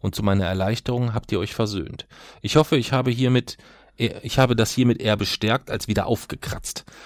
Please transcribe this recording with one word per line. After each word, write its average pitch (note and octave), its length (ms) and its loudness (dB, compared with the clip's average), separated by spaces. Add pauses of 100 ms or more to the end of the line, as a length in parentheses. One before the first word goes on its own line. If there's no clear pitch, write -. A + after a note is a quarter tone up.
und G#2 140 -4
zu - 80 -6
meiner G2 220 2
Erleichterung A2 680 -2
habt A#2 200 -4
ihr F#2+ 80 0
euch G2+ 160 -6
versöhnt. G2+ 500 -4 (340)
Ich - 140 -6
hoffe, D3+ 220 4
ich B2 160 0
habe B2+ 180 2
hiermit, B2 460 2 (400)
ich - 420 -2
habe B2+ 160 6
das A2 160 2
hiermit B2 300 4
eher G#2+ 160 2
bestärkt G#2+ 560 -2
als - 160 -6
wieder G2+ 180 0
aufgekratzt. - 800 -6 (200)